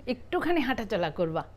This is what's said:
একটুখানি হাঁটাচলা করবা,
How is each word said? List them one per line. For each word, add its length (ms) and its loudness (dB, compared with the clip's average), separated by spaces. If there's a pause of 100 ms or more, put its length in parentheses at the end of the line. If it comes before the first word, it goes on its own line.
একটুখানি 540 2
হাঁটাচলা 480 0
করবা, 340 0 (140)